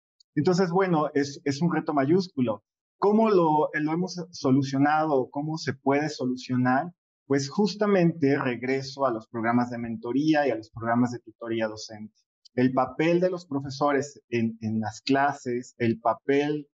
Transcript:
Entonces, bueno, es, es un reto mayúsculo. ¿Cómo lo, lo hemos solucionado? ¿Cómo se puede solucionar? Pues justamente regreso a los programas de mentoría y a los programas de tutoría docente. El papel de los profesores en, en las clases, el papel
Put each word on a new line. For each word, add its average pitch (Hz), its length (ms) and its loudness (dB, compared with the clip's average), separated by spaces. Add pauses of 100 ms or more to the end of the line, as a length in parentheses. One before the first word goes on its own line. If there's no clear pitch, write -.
(340)
Entonces, 175 360 2
bueno, 175 440 2
es, 139 300 -2
es 143 180 -2
un 160 100 2
reto 156 220 -2
mayúsculo. 135 680 0 (360)
¿Cómo 214 300 4
lo, 156 420 4
lo 151 200 -2
hemos 175 280 -4 (120)
solucionado? 139 960 2
¿Cómo 156 260 -6
se 139 160 -6
puede 143 360 0
solucionar? 127 840 -2 (360)
Pues 139 200 0
justamente 175 880 2
regreso 135 680 -2
a 120 60 2
los 113 160 -8
programas 120 420 0
de 120 80 -8
mentoría 131 680 0
y - 20 2
a 110 60 -2
los 110 160 -12
programas 120 400 0
de 117 80 -10
tutoría 113 480 -6
docente. 107 480 -14 (380)
El 127 180 2
papel 156 480 0
de 180 100 2
los 175 160 -8
profesores 139 720 -2 (100)
en, 113 320 -2
en 110 180 -2
las 104 200 -8
clases, 135 800 -2
el 113 220 0
papel 143 760 0